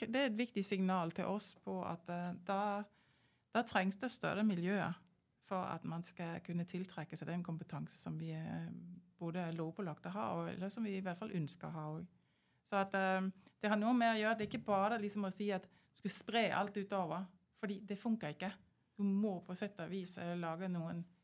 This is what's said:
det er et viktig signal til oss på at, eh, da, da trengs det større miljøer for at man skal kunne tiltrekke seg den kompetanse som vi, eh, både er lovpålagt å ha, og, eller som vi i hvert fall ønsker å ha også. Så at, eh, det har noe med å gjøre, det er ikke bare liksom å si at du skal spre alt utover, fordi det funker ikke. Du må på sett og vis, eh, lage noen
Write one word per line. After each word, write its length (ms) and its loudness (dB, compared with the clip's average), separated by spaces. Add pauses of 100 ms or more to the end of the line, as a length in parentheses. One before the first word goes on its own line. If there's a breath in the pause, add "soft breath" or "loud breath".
det 240 2
er 80 2
et 80 0
viktig 260 0
signal 480 4
til 160 0
oss 240 -2
på 300 -6
at, 260 -4
eh, 300 -2
da, 220 0 (920)
da 80 6
trengs 380 2
det 100 0
større 340 0
miljøer 520 2 (520)
for 200 -2
at 160 -4
man 180 -4
skal 380 -6
kunne 240 -2
tiltrekke 540 -6
seg 100 -6
den 160 -2
kompetanse 540 -6
som 180 -6
vi, 160 -6
eh, 340 -4 (500)
både 260 -4
er 120 -4
lovpålagt 540 -4
å 60 -6
ha, 180 -2
og, 180 -2
eller 220 -4
som 120 -2
vi 120 -2
i 80 -4
hvert 160 -2
fall 120 -6
ønsker 360 -2
å 80 -6
ha 120 -6
også. 220 -6 (500)
Så 180 0
at, 160 2
eh, 360 4 (260 soft breath)
det 140 0
har 80 6
noe 160 4
med 200 6
å 60 2
gjøre, 180 4
det 80 0
er 40 -8
ikke 160 -2
bare 320 4
liksom 280 0
å 60 0
si 200 -2
at 140 -2
du 340 -20
skal 100 -2
spre 400 2
alt 260 2
utover, 500 0 (300)
fordi 240 -2
det 200 -6
funker 320 0
ikke. 160 -4 (500)
Du 60 2
må 360 4
på 140 -6
sett 240 -4
og 140 -4
vis, 260 -4
eh, 180 -2
lage 320 -2
noen 360 -2 (200)